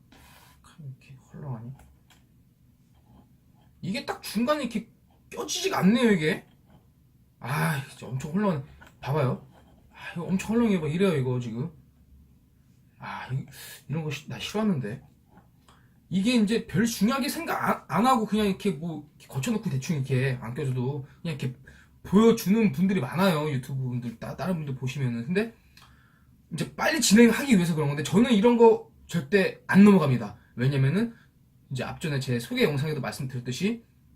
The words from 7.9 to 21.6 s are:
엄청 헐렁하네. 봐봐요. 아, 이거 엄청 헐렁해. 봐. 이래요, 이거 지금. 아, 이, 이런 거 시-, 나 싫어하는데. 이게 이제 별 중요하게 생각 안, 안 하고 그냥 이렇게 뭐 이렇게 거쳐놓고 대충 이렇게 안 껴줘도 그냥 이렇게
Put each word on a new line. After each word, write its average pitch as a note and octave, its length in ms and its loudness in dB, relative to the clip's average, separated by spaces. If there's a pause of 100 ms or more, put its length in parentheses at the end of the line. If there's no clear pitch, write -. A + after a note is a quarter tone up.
엄청 C3+ 260 -8
헐렁하네. F#3 300 -2 (360)
봐봐요. C#3 480 -2 (440)
아, - 220 -18
이거 F3 100 -10
엄청 F#3+ 320 -2
헐렁해. G#3+ 260 2
봐. D3+ 60 -4
이래요, F3 280 2
이거 B2+ 240 -2
지금. A#2+ 320 -6 (1300)
아, - 340 -12
이, C3+ 140 -6 (420)
이런 D#3 160 -6
거 D3+ 60 -6
시-, - 180 -10
나 - 120 -12
싫어하는데. D3 640 -4 (1080)
이게 G3 260 0
이제 A3+ 300 2
별 G3+ 200 0
중요하게 B3+ 440 0
생각 D4 320 -6
안, - 260 -2
안 G#3 200 2
하고 B3 180 2
그냥 G#3 220 0
이렇게 F#3+ 240 -2
뭐 D3+ 360 -8 (120)
이렇게 - 80 -20
거쳐놓고 G3+ 420 -4
대충 C3+ 280 -4
이렇게 B2+ 440 -2
안 A2+ 120 -10
껴줘도 C3 520 -4 (160)
그냥 D#3+ 160 -8
이렇게 C3 180 -6 (480)